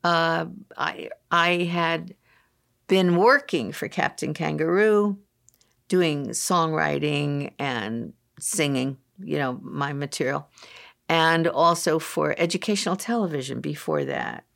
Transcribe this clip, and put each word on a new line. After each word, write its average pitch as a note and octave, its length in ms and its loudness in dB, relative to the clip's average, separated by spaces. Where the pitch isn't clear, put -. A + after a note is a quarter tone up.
Uh, E3 440 2
I, D#3 320 -6
I F3 320 2
had E3+ 500 -2
been F#3 280 4
working G3 560 4
for - 160 -8
Captain - 460 -2
Kangaroo, F#3+ 840 2
doing D3+ 420 2
songwriting D3 1300 0
and A#2 540 -6
singing, C3+ 560 -2
you D3+ 160 -4
know, B2+ 240 -4
my C#3 300 -6
material, C#3+ 560 -4
and E3 360 4
also E3 540 4
for D3+ 380 -2
educational F#3 580 0
television D3+ 640 -4
before D3 460 -2
that C2+ 400 -6